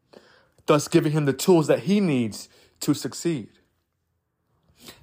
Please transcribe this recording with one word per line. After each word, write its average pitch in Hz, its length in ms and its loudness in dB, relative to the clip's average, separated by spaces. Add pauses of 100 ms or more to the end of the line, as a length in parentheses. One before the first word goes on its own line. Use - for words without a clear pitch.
(680)
thus 147 220 2
giving 156 240 2
him 151 140 0
the 135 80 2
tools 165 340 2
that 135 140 2
he 202 180 0
needs 127 500 -2 (300)
to - 120 -2
succeed. 139 580 -6 (1500)